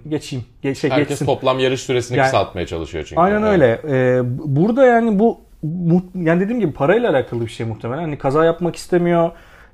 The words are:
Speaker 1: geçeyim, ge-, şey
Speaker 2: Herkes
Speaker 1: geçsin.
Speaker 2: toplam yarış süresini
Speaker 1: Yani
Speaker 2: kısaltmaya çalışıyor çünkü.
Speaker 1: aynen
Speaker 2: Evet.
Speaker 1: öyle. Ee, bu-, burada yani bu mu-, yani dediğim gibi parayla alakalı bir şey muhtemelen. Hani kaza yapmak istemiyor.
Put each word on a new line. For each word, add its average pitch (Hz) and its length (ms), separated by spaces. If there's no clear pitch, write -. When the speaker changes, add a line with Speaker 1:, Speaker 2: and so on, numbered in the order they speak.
Speaker 1:
geçeyim, 143 360
ge-, 135 100
şey 143 160
Speaker 2:
Herkes 139 180
Speaker 1:
geçsin. 143 180
Speaker 2:
toplam 131 320
yarış 131 220
süresini 123 380
Speaker 1:
Yani 135 60
Speaker 2:
kısaltmaya 104 420
çalışıyor 80 420
çünkü. - 120
Speaker 1:
aynen 208 220
Speaker 2:
Evet. 214 100
Speaker 1:
öyle. 127 360
Ee, 127 360
bu-, 135 320
burada 233 300
yani 233 320
bu 226 220
mu-, 170 420
yani 175 260
dediğim 226 200
gibi 190 120
parayla 202 380
alakalı 123 300
bir 113 100
şey 117 160
muhtemelen. 113 360
Hani 151 160
kaza 147 260
yapmak 165 320
istemiyor. 170 540